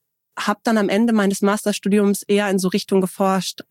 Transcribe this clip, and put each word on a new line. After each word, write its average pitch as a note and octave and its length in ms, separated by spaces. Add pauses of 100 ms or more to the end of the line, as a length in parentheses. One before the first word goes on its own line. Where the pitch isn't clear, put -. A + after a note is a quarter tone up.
(360)
hab - 300
dann A3+ 120
am G3+ 120
Ende A3+ 240
meines G3+ 280
Masterstudiums G3+ 800
eher G3+ 260
in F#3+ 100
so F#3 80
Richtung G3 320
geforscht, F#3+ 720